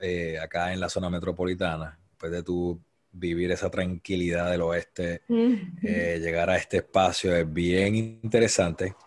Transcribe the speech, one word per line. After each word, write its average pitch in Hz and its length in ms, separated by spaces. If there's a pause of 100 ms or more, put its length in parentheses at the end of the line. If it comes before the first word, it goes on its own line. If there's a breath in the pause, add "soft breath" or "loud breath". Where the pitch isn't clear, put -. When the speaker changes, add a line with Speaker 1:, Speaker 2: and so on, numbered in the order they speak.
Speaker 1:
eh, 85 420
acá 87 300
en 92 80
la 87 80
zona 92 200
metropolitana, 87 920 (100)
después 85 220
de 87 100
tu 87 380 (320)
vivir 90 400
esa 90 180
tranquilidad 90 800
del 87 120
oeste, 85 680
Speaker 2:
Ujú. 233 300 (260)
Speaker 1:
eh, 85 360
llegar 85 300
a 90 60
este 90 220
espacio 90 580
es 80 160
bien 90 420
interesante, 113 1000 (120)